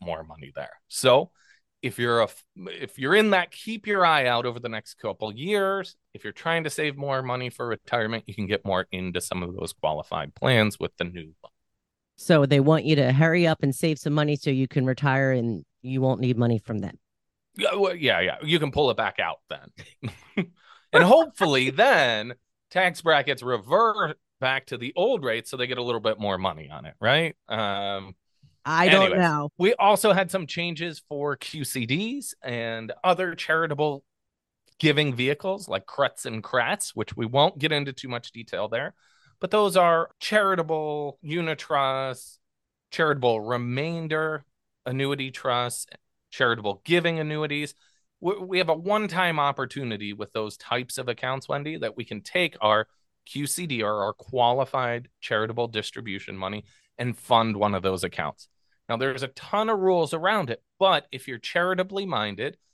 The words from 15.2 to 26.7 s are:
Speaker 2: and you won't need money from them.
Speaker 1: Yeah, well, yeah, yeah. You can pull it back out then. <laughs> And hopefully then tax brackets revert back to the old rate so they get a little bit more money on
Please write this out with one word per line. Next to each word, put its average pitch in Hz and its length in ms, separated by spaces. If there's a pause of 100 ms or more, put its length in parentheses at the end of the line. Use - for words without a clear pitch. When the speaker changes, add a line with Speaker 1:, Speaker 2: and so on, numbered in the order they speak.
Speaker 2:
and 117 320 (180)
you 131 180
won't 131 200
need 123 160
money 117 220
from 107 220
them. - 180 (580)
Speaker 1:
Yeah, 311 200
well, 381 180
yeah, 123 260
yeah. 90 220
You 156 160
can 147 140
pull 143 180
it 107 60
back 104 240
out 82 180 (100)
then. - 1040
<laughs> - 400
And 165 120
hopefully 180 640
then 131 640 (380)
tax 180 280
brackets 143 440
revert 156 760 (220)
back 131 260
to 127 100
the 123 200
old 190 280
rate 113 220
so - 100
they 123 120
get 127 100
a 123 40
little 120 180
bit 107 180
more 101 180
money 82 320
on 71 160